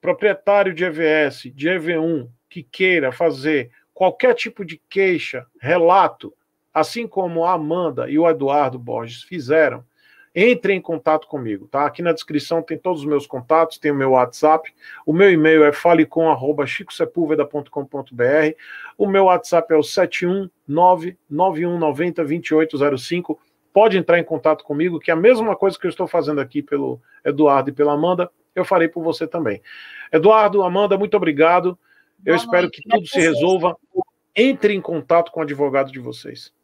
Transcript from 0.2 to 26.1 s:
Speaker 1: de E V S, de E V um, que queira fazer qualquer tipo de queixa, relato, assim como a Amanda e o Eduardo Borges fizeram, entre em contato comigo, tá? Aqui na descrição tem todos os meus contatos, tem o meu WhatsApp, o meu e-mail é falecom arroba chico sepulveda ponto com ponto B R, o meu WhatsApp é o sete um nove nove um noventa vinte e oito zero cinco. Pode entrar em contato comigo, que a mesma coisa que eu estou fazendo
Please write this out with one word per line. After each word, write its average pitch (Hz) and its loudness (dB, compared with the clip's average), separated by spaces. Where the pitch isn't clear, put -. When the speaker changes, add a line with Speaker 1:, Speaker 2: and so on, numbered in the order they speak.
Speaker 1:
de 160 -4
E 185 -2
V 160 -4
S, 151 0
de 139 -6
E 185 -2
V 165 -4
um, 156 -4
que 175 -16
queira 170 0
fazer 143 -2
qualquer 185 2
tipo 214 -8
de 160 -18
queixa, 180 -4
relato, 170 2
assim 226 -4
como 170 -4
a 180 0
Amanda 156 -4
e 143 0
o 170 4
Eduardo 139 -2
Borges 117 -12
fizeram, 139 -2
entre 226 2
em 185 -2
contato 156 -2
comigo, 113 -8
tá? 143 -2
Aqui 156 -8
na 170 0
descrição 156 -4
tem 156 -10
todos 170 -6
os 143 -8
meus 143 -2
contatos, 160 -2
tem 151 -2
o 143 -2
meu 135 0
WhatsApp, 131 2
o 156 -4
meu 190 6
e-mail 156 6
é 147 4
falecom 165 2
arroba 139 -2
chico - -10
sepulveda 156 -2
ponto - -10
com 143 -8
ponto 139 -12
B 123 -4
R, 156 0
o 202 -2
meu 196 4
WhatsApp 170 2
é - 4
o 151 4
sete 175 -2
um 190 -4
nove 175 2
nove 170 -2
um 175 -4
noventa 160 -2
vinte 160 -6
e 156 0
oito 156 0
zero 139 0
cinco. 170 -8
Pode 202 6
entrar 175 2
em 165 -4
contato 156 -2
comigo, 160 -4
que - -4
a 165 2
mesma 220 2
coisa 190 0
que - -10
eu 175 0
estou 180 -6
fazendo 151 -2